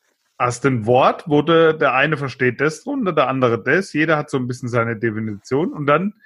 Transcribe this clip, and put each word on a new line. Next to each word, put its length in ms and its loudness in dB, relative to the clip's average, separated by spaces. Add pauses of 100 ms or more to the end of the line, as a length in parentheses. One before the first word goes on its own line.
(400)
hast 240 -2
du 60 2
ein 160 -2
Wort, 420 2
wo 140 2
der, 320 4
der 200 0
eine 240 0
versteht 440 -2
das 220 -2
drunter, 300 -4
der 140 2
andere 340 0
das. 320 0
Jeder 240 0
hat 120 -6
so 80 -2
ein 100 -4
bisschen 220 -8
seine 280 -2
Definition 760 -4
und 120 -8
dann 300 0 (100)